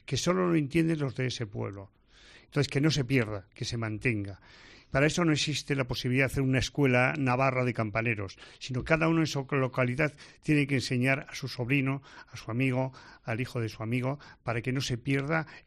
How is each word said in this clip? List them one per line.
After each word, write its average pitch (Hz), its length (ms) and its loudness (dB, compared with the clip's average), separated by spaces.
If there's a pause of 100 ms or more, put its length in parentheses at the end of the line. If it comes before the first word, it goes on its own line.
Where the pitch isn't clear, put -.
que 127 140 -2
solo 180 280 2
lo 170 80 2
entienden 160 440 2
los 135 180 -4
de 131 120 -2
ese 117 180 -6
pueblo. 101 460 -8 (520)
Entonces, - 240 0
que 139 140 0
no 156 80 6
se 139 160 0
pierda, 107 480 0
que - 100 -8
se 120 140 -6
mantenga. 107 600 -2 (500)
Para 143 200 4
eso 175 160 0
no 160 80 4
existe 143 420 -2
la 135 140 -2
posibilidad 127 380 0
de 123 60 -4
hacer 139 120 0
una 131 160 2
escuela 127 580 4
navarra 127 460 2
de 123 100 0
campaneros, 110 640 -2 (220)
sino 127 240 -6
cada 160 240 2
uno 165 120 4
en 160 60 2
su 139 240 -4
localidad 131 640 0 (280)
tiene 147 260 2
que 139 80 0
enseñar 131 520 0
a - 60 -14
su 131 140 -8
sobrino, 135 540 0 (280)
a - 60 -16
su - 160 -10
amigo, 131 400 0 (320)
al 113 160 -4
hijo 123 200 -4
de 113 80 -2
su 107 140 -12
amigo, 127 380 -2 (240)
para 117 180 -2
que 127 100 -2
no 135 80 -2
se 123 160 -2
pierda 139 520 0 (180)